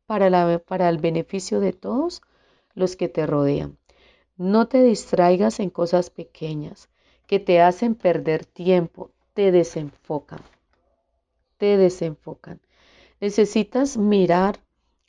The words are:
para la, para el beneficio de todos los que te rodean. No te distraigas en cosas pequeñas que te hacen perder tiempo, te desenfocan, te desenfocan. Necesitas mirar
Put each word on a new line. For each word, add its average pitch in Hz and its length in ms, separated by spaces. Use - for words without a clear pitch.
para 196 240
la, 175 260
para 180 320
el 170 80
beneficio 165 640
de 196 140
todos 262 500
los 180 220
que 175 120
te 156 200
rodean. 143 500
No 202 300
te 254 140
distraigas 190 760
en 190 100
cosas 175 400
pequeñas 156 800
que 196 120
te 180 220
hacen 180 320
perder 160 520
tiempo, 180 680
te 196 160
desenfocan, 160 880
te 202 200
desenfocan. 165 840
Necesitas 214 800
mirar 196 600